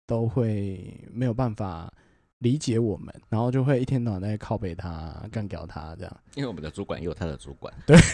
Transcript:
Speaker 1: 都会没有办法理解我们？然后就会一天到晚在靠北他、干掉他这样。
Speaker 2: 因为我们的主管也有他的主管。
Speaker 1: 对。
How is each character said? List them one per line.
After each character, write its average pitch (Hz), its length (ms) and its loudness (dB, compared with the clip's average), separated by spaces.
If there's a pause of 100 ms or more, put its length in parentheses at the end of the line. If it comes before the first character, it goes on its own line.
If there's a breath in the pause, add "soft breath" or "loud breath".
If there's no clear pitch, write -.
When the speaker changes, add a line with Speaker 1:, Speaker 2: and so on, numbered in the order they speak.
Speaker 1:
都 117 220 0
会 101 840 -2
没 117 140 -4
有 120 80 2
办 117 220 0
法 92 360 -8 (480 soft breath)
理 123 200 4
解 117 200 2
我 110 200 2
们？ - 140 -14 (180)
然 110 100 2
后 123 100 2
就 127 140 2
会 135 160 4
一 131 40 0
天 127 180 0
到 117 100 0
晚 90 80 -4
在 104 160 -2
靠 104 220 -4
北 92 160 -6
他、 82 580 -10
干 107 140 -4
掉 85 200 -10
他 80 300 -12
这 90 80 -12
样。 - 160 -14 (140)
Speaker 2:
因 139 80 -6
为 139 40 -2
我 117 60 -6
们 80 100 -10
的 78 80 -6
主 98 140 -8
管 65 160 -6
也 82 60 -4
有 80 80 -4
他 92 100 -4
的 78 120 -4
主 69 180 -14
管。 - 180 -12 (140)
Speaker 1:
对。 151 100 12 (180)